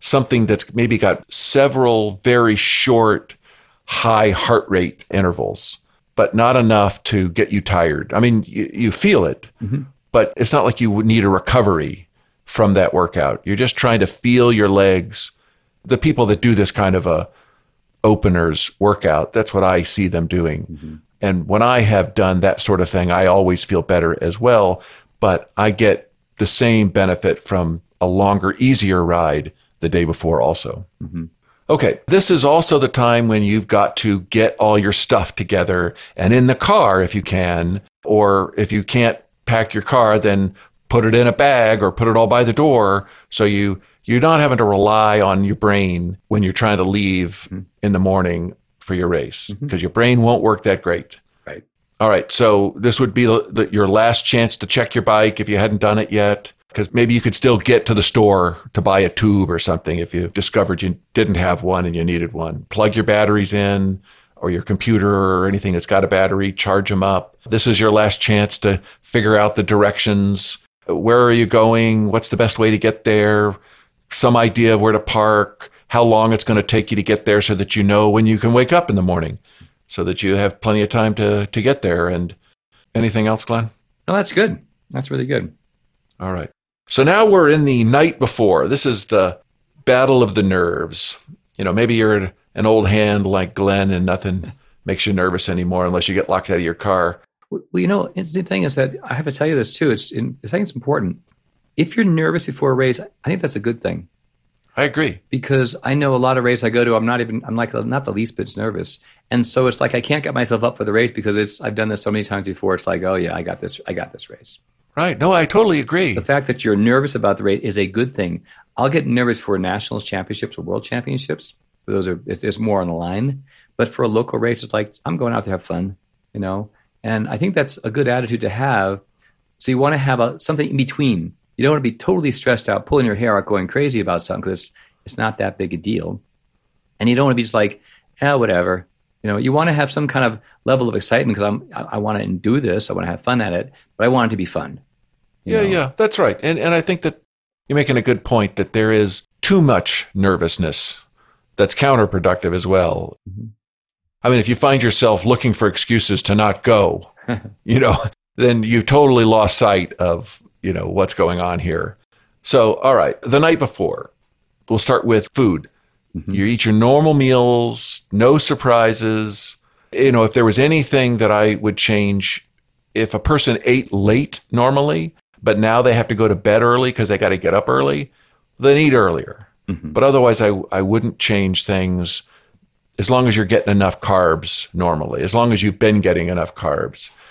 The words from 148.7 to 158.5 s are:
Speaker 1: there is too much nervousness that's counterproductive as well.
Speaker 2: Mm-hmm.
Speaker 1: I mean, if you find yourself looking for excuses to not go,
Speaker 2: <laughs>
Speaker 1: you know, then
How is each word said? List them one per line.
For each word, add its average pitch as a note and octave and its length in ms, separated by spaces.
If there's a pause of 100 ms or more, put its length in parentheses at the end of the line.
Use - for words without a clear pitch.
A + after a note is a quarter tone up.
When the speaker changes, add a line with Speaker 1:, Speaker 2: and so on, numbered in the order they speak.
Speaker 1:
there A2 200
is G#2 300 (180)
too G3 220
much A2+ 520
nervousness F2 840 (560)
that's G2+ 180
counterproductive F#2+ 800
as F2+ 120
well. F2+ 500 (120)
Speaker 2:
Mm-hmm. G#2 180 (760)
Speaker 1:
I A#2+ 80
mean, B2+ 100
if G#2 80
you A#2+ 80
find C3+ 260
yourself A2 440
looking A#2+ 280
for G#2+ 140
excuses G#2 560
to G2+ 100
not G#2 280
go, G2 480 (260)
Speaker 2:
<laughs> - 280
Speaker 1:
you A#2+ 160
know, A#2+ 240 (320)
then A#2+ 260